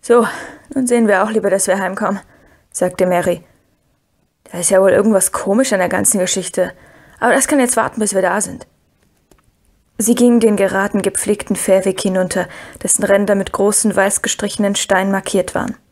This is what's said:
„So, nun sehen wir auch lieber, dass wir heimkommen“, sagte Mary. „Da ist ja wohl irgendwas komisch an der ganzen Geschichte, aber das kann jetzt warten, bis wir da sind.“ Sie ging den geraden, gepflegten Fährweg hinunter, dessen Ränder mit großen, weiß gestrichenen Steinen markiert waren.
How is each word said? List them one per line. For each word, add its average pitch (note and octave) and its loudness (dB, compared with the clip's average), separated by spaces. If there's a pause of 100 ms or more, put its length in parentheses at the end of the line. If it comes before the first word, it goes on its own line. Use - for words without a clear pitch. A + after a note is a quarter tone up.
„So, A#3 2 (460)
nun B3+ -2
sehen A#3 2
wir G3 4
auch G#3+ -2
lieber, G3+ 0
dass F#3+ 0
wir G3 0
heimkommen“, G3 -4 (500)
sagte F3+ -2
Mary. F3 0 (1080)
„Da F3 -10
ist E3+ -2
ja F#3+ 4
wohl F#3+ 4
irgendwas G3+ 2
komisch A#3 0
an G3 0
der F3+ 0
ganzen G3 0
Geschichte, F3+ -2 (460)
aber A#3 2
das C4+ 2
kann D4 2
jetzt B3 0
warten, A3+ -2
bis G3+ -2
wir F#3+ 2
da F#3 0
sind.“ F3+ -8 (1300)
Sie A#3 2
ging A#3+ 4
den G#3+ 2
geraden, G3 0
gepflegten G3 -2
Fährweg F#3+ 0
hinunter, F#3 -2 (340)
dessen - 0
Ränder G3 2
mit G3 -4
großen, G3+ 0
weiß G3 0
gestrichenen G3+ -2
Steinen G3 0
markiert G3 -2
waren. - -4 (160)